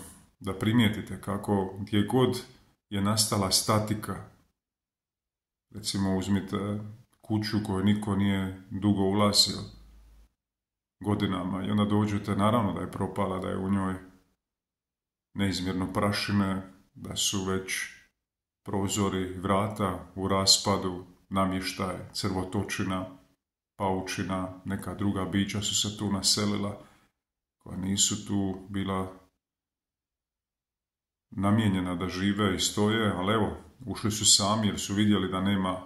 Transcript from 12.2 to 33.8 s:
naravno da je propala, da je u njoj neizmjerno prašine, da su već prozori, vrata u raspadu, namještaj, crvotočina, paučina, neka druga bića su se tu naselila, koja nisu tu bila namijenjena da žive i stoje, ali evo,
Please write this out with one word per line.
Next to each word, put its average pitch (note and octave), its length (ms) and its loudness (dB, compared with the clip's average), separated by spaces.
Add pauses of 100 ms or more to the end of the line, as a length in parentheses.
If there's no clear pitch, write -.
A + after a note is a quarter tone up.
naravno G2+ 380 2
da F2 80 -4
je F2+ 100 -8
propala, F#2+ 480 -2
da F#2+ 100 -4
je F#2+ 80 -4
u F#2+ 140 -2
njoj F#2+ 240 0 (1400)
neizmjerno F#2 600 -2
prašine, G2+ 800 0 (220)
da G2+ 220 -10
su F#2+ 300 0
već F#2+ 280 -2 (920)
prozori, F#2+ 760 -2
vrata F#2+ 760 0
u F#2+ 120 -2
raspadu, F#2+ 800 2 (240)
namještaj, F#2 680 -2 (180)
crvotočina, F#2+ 920 -2 (680)
paučina, F#2 920 -4
neka G2 280 -6
druga G2 320 0
bića G2 360 0
su G#2+ 140 -2
se G#2 220 -2
tu G#2 140 -2
naselila, G2+ 680 0 (760)
koja - 200 -12
nisu G2+ 500 0
tu G2 420 -2
bila F#2+ 420 -2 (2250)
namijenjena G2 640 2
da F#2 120 -2
žive F#2+ 480 0
i E2 40 -4
stoje, G#2+ 520 2
ali F#2 220 0
evo, F#2 240 0 (280)